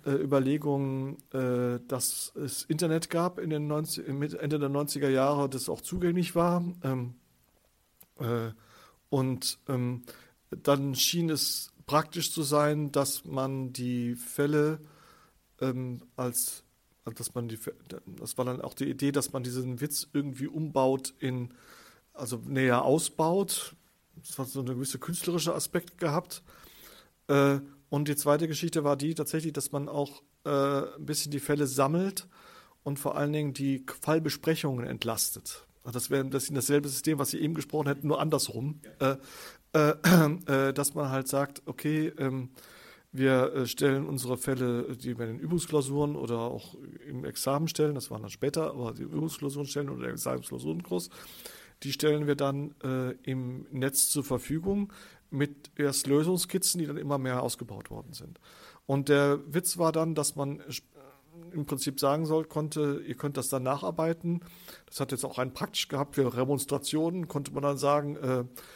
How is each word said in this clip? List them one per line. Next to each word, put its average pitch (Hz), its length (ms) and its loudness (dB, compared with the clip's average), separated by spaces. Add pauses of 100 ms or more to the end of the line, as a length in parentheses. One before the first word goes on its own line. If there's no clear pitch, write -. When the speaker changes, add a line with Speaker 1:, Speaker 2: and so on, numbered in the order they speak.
Speaker 1:
äh, 143 80 -2
Überlegungen, 139 1040 2 (160)
äh, 123 560 0
dass - 480 -4
es - 280 -6
Internet 160 440 0
gab 175 300 0
in 175 100 -4
den 151 180 0
neunzig, 151 400 -2
im 139 120 -2
Mit-, 151 160 -2
Ende 151 240 -2
der 143 100 0
neunziger 143 400 0
Jahre, 139 400 4
das 135 220 -4
auch - 100 -4
zugänglich 175 540 0
war. 175 280 4 (220)
Ähm, 123 300 -2 (1040)
äh, 113 320 -2 (580)
und, 131 500 0 (100)
ähm, 123 340 -2 (480)
dann 139 440 2
schien 170 360 2
es - 420 -2 (140)
praktisch 151 460 0
zu 165 100 -4
sein, 147 500 2
dass 139 320 0
man 135 480 -4
die 123 420 -2
Fälle, 151 680 2 (800)
ähm, 127 420 -2 (140)
als, - 460 -4 (420)
dass 117 300 -8
man 120 140 -4
die 113 80 -8
Fä-, - 160 -8 (460)
das - 180 -10
war 127 80 -2
dann 127 160 -4
auch - 140 -8
die 139 160 -4
Idee, 139 220 0
dass 139 200 0
man 131 100 -4
diesen 127 380 -4
Witz - 320 -4
irgendwie 139 340 -2
umbaut 135 720 0
in, 127 360 -4 (580)
also 123 240 -6 (100)
näher 131 380 4
ausbaut. 165 920 2 (400)
Das - 220 -12
hat 131 100 -6
so 135 120 -4
eine 127 140 -2
gewisse 131 240 -4
künstlerische 170 560 -2
Aspekt - 440 -4
gehabt. 147 440 -2 (840)
Äh, 139 320 6 (300)
und 143 180 0
die 143 80 0
zweite 147 320 4
Geschichte 160 360 0
war 143 120 4
die 151 180 -2
tatsächlich, 156 380 -2
dass 147 200 -4
man 143 160 -4
auch, 139 340 -4 (220)
äh, 143 60 -4
ein 143 560 2
bisschen 147 240 -2
die 143 100 -2
Fälle 147 260 2
sammelt 151 600 2 (580)
und 143 140 -4
vor - 180 -2
allen 147 180 0
Dingen 151 200 0
die 135 300 0
K-, - 160 -10
Fallbesprechungen 156 840 0
entlastet. - 800 -4 (180)
Also 123 140 -8
das - 120 -4
wäre, 135 160 4
das 131 180 -2
ist 147 120 -4
dasselbe 143 320 4
System, 139 300 0
was 139 120 0
Sie - 80 -4
eben 160 160 0
gesprochen 151 320 -2
hätten, 143 220 0
nur 143 120 2
andersrum. 147 600 0 (200)
Speaker 2:
Ja. 135 120 4
Speaker 1:
Äh, 135 40 0 (560)
äh, 151 960 6
<clears throat> - 0 -
äh, 139 60 0
dass 139 200 0
man 147 160 -2
halt 131 180 -2
sagt, 139 380 -2
okay, 156 520 0
ähm, 131 320 -2 (600)
wir, 131 420 6
äh, 131 120 2
stellen 139 400 2
unsere 127 300 -2
Fälle, 123 600 0
die 120 220 -6
wir 117 80 -4
in 113 100 -6
den - 40 -12
Übungsklausuren 147 760 0
oder 117 240 -2
auch 117 340 -6 (320)
im 143 180 -8
Examen 143 440 0
stellen, 151 260 2
das 131 160 -8
waren 113 120 -6
dann 107 80 -10
später, 151 400 -2
aber 120 220 -6
die - 100 -10
Übungsklausuren 147 640 -4
stellen 143 220 -4
oder 127 160 -6
der 120 80 -4
Examensklausurenkurs, 131 960 -4 (760)
die 139 80 -4
stellen 151 340 2
wir 143 80 4
dann, 139 480 -2
äh, 131 300 -2 (100)
im 131 480 -6
Netz 135 400 0
zur 139 140 0
Verfügung 180 680 -2 (380)
mit 143 460 -2
erst 139 300 0
Lösungskizzen, 175 720 2
die 156 60 0
dann 147 100 -6
immer 143 220 0
mehr 127 240 0
ausgebaut 110 480 -6
worden - 240 -12
sind. - 260 -16 (460)
Und 139 220 0
der 143 380 6
Witz 170 320 -2
war 165 140 4
dann, 160 220 2
dass 151 220 0
man, 143 240 -4
äh, - 40 -18 (880)
im 151 140 -2
Prinzip 135 340 -2
sagen 147 260 4
soll, 160 180 2
konnte, 151 640 -2
ihr - 80 -6
könnt 143 220 -4
das 131 120 -2
dann 135 140 -2
nacharbeiten. 165 800 0 (460)
Das - 140 -14
hat 139 120 -2
jetzt 127 120 -2
auch 135 140 -6
einen 127 140 -2
praktisch - 360 -4
gehabt 139 280 -2
für 127 200 4
Remonstrationen, 147 920 0
konnte 143 240 -4
man 139 100 -2
dann 139 160 2
sagen, 143 380 4
äh, 127 280 0 (320)